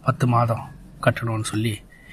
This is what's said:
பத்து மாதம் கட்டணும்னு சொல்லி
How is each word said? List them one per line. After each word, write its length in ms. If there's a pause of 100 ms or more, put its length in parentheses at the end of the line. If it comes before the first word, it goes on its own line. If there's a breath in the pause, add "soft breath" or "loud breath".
பத்து 240
மாதம் 360 (380)
கட்டணும்னு 420
சொல்லி 300 (400 loud breath)